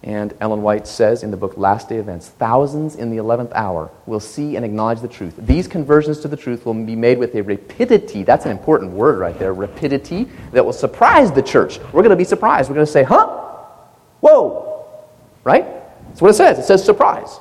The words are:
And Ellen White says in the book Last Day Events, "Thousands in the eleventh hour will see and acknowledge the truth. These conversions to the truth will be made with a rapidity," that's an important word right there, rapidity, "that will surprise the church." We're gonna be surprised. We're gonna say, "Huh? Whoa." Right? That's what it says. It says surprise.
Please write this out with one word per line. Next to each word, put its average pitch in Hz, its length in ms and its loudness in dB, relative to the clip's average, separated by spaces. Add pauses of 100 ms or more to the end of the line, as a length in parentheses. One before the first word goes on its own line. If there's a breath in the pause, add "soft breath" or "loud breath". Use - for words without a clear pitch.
And 104 380 -8
Ellen 107 200 -4
White 104 240 0
says 117 380 0
in 107 80 -8
the 95 60 -8
book 95 200 -8
Last 98 320 0
Day 117 80 -6
Events, 95 300 -10
"Thousands 143 680 -2
in 117 140 -8
the 113 80 -6
eleventh 117 380 -4
hour 90 340 -4 (160)
will 107 140 -6
see 147 360 -8
and 117 80 -6
acknowledge 110 360 -4
the 120 80 -10
truth. 92 300 -12
These 131 300 0
conversions 151 520 0
to - 80 -12
the 147 100 -8
truth 120 260 -8
will 117 120 -4
be 113 200 -6
made 120 220 2
with 120 160 -4
a 113 80 -4
rapidity," 104 800 -2
that's - 240 2
an 127 60 -4
important 98 400 -2
word 110 260 2
right 87 220 -6
there, 95 140 -4
rapidity, 139 760 -6 (240 loud breath)
"that 123 120 2
will - 100 -2
surprise 262 580 2
the 135 100 2
church." - 380 0 (120)
We're 165 120 4
gonna 214 120 6
be 175 80 0
surprised. 147 460 0
We're 131 60 -6
gonna 151 100 2
say, 151 180 2
"Huh? 269 220 4 (920)
Whoa." - 500 4 (760)
Right? 175 200 4 (420)
That's - 140 -10
what 190 100 8
it 202 40 6
says. 277 220 6
It 127 60 -8
says 190 220 4
surprise. - 560 0